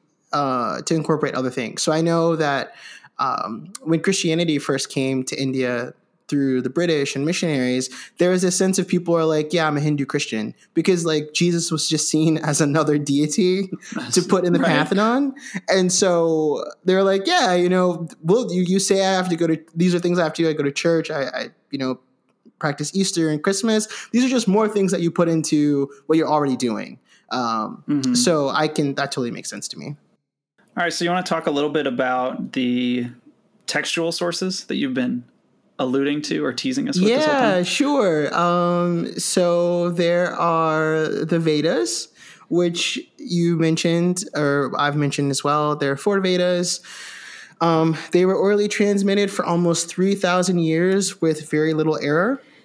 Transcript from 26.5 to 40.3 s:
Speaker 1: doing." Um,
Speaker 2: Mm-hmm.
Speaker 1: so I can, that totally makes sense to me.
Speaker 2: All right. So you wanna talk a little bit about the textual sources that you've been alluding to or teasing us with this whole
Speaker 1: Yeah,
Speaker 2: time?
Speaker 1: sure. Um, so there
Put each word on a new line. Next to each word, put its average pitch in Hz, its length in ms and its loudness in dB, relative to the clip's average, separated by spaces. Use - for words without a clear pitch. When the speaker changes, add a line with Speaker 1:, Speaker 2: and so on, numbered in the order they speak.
Speaker 1:
doing." 107 420 -6
Um, 113 560 -4
Speaker 2:
Mm-hmm. 131 280 0
Speaker 1:
so 143 340 2
I 151 180 0
can, 143 280 -2
that 139 180 -4
totally 120 180 -4
makes 101 180 -12
sense 104 200 -10
to - 100 -16
me. 139 160 -10
Speaker 2:
All 185 80 -2
right. 170 80 0
So 175 140 -4
you 170 40 0
wanna 180 140 0
talk 165 240 -2
a 160 40 0
little 147 180 0
bit 147 180 0
about 127 640 -2
the 123 560 -2
textual 165 460 -4
sources 180 540 -4
that - 100 -6
you've 131 180 -4
been 123 300 -2
alluding 139 440 0
to 156 200 -4
or 135 80 -2
teasing 131 380 -4
us 180 100 -2
with 190 80 4
this 262 160 2
whole 302 120 2
Speaker 1:
Yeah, 240 160 2
Speaker 2:
time? 180 120 2
Speaker 1:
sure. 196 720 0
Um, 175 840 0
so 175 720 2
there 175 420 0